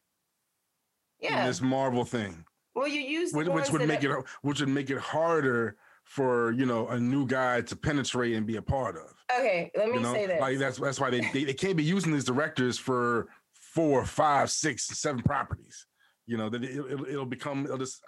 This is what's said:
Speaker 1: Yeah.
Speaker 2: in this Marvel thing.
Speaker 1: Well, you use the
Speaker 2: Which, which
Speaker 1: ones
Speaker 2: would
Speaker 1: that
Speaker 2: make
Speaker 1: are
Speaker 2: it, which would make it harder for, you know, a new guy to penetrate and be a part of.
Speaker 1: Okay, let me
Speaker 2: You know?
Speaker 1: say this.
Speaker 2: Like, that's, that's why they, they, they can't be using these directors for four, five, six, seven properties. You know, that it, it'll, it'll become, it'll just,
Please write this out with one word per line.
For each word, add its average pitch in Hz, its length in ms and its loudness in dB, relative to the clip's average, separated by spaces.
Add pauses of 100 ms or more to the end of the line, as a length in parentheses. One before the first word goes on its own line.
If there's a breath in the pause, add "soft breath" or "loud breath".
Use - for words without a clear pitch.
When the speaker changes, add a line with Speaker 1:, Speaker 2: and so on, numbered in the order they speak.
(1200)
Speaker 1:
Yeah. - 220 0
Speaker 2:
in 190 60 2
this 127 140 -2
Marvel 131 440 2
thing. 98 400 -4 (300)
Speaker 1:
Well, 262 140 0
you 294 120 -2
use 302 320 -2
the 147 60 0
Speaker 2:
Which, 160 100 0
which 180 60 0
Speaker 1:
ones 151 180 0
Speaker 2:
would 156 100 2
Speaker 1:
that 151 60 4
Speaker 2:
make 151 160 2
Speaker 1:
are 139 140 0
Speaker 2:
it, 135 80 -8 (160 loud breath)
which 143 180 -2
would 143 80 0
make 135 220 0
it 135 80 -2
harder 143 800 0 (280 soft breath)
for, 120 480 2
you 127 140 2
know, 117 220 0
a 120 120 -2
new 131 260 2
guy 123 360 2
to - 120 -8
penetrate 123 600 0
and 110 120 -2
be 110 100 -2
a 98 60 -6
part 123 340 -2
of. - 160 -16 (240)
Speaker 1:
Okay, 208 380 0
let 208 140 2
me 240 60 0
Speaker 2:
You 240 60 0
know? 240 140 0
Speaker 1:
say 208 120 0
this. 180 140 0
Speaker 2:
Like, 135 180 2
that's, 135 200 -2
that's 135 220 -2
why 135 100 2
they, 123 100 2 (120)
they, 139 120 0
they 135 100 -2
can't 190 220 0
be 156 60 2
using 160 300 2
these 139 120 2
directors 127 540 0
for 120 480 2 (280 loud breath)
four, 147 520 2
five, 143 440 4
six, 139 360 -2
seven 131 360 -4
properties. - 640 -4 (400)
You 117 100 -4
know, 110 120 -2
that 117 140 -4
it, 131 140 -8
it'll, 135 300 -6
it'll 135 200 -6
become, 135 380 -6
it'll 131 140 -4
just, 127 300 -8